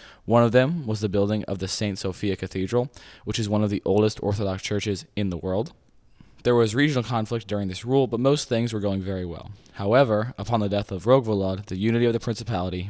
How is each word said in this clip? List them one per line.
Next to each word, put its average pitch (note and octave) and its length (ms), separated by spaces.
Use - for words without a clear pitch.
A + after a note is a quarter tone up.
One A#2+ 180
of A#2 80
them C3+ 340
was G#2+ 140
the G#2+ 80
building G2+ 380
of G2 140
the F#2 100
Saint G2+ 280
Sophia F#2+ 380
Cathedral, G2 560
which - 160
is G#2+ 80
one G#2 160
of G#2 60
the G2+ 160
oldest G#2 360
Orthodox G2 420
churches G#2 420
in G2+ 140
the F2+ 80
world. F#2+ 340
There B2 120
was A2+ 180
regional C#3 300
conflict A2+ 460
during G2+ 180
this F#2 160
rule, C3 240
but A#2 140
most C#3 260
things A#2 240
were A2 80
going G2 220
very F#2 240
well. E2+ 260
However, A2+ 640
upon A2 240
the G2+ 80
death G2+ 200
of F#2+ 140
Rogvolod, G#2 640
the G2+ 100
unity A2+ 300
of A#2 80
the A2+ 80
principality F#2+ 680